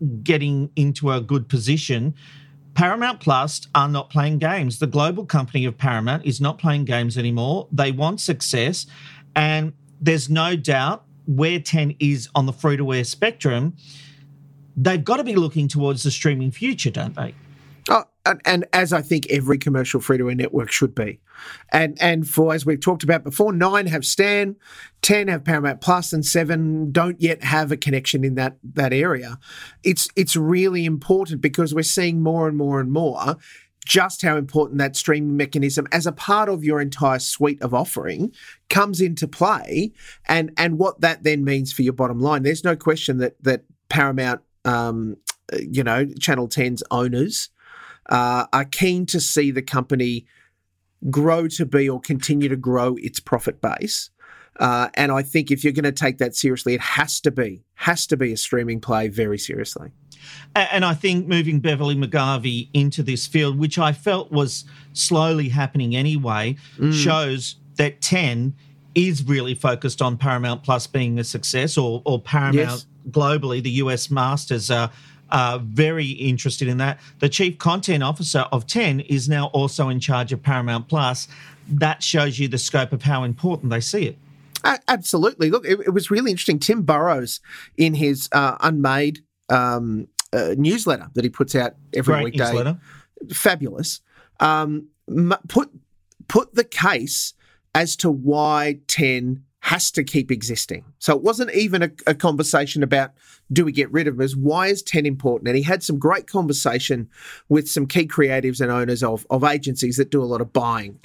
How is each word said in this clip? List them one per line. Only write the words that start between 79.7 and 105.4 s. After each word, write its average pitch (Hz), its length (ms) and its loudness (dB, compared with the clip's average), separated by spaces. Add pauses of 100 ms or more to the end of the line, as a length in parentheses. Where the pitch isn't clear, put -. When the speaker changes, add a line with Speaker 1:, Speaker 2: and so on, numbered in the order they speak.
Speaker 1:
in 127 100 -2
charge 123 320 -2
of 127 100 -6
Paramount 120 460 -2
Plus. 131 400 -2 (400)
That 156 340 0
shows 143 360 0
you 139 100 0
the 127 100 -4
scope 131 340 0
of 123 100 -4
how 135 220 0
important 135 460 -2
they 117 100 0
see 185 260 -2
it. - 100 -8 (480)
Speaker 2:
A-, 277 140 2 (100)
absolutely. 180 640 2
Look, 196 160 0
it, 196 140 2
it - 100 0
was 190 200 0
really 233 200 2
interesting. 175 280 0
Tim 214 240 2
Burrows, 147 580 0 (360)
in 160 180 4
his, 143 380 0
uh, 139 280 2
Unmade, 147 580 2 (320)
um, 120 580 0 (240)
uh, 104 240 0
newsletter 151 580 0
that 123 100 0
he 123 60 0
puts - 240 -2
out 123 200 0 (180)
every 131 220 2
Speaker 1:
Great 147 100 0
Speaker 2:
weekday. 139 220 0
Speaker 1:
newsletter. 123 320 0 (540)
Speaker 2:
Fabulous. 156 680 -2 (400)
Um, 156 480 2 (200)
m-, 175 260 2 (140)
put, - 220 0 (580)
put - 260 2
the 233 100 2
case 151 680 -2 (400)
as 160 220 0
to 175 140 2
why 147 760 0
ten 131 560 0 (180)
has - 300 -2
to 147 140 -2
keep 135 260 -2
existing. 113 540 -6 (140)
So 151 180 2
it 131 60 -2
wasn't 226 320 0
even 190 280 2
a, 170 80 2 (160)
a 156 80 4
conversation 147 680 0
about, 135 300 2 (380)
do 151 140 4
we 151 80 0
get 135 180 0
rid 151 160 0
of 143 100 0
them? 123 40 -4
It 131 40 2
was, 135 120 -2
why 151 300 2
is 196 160 0
ten 151 240 0
important? 131 420 0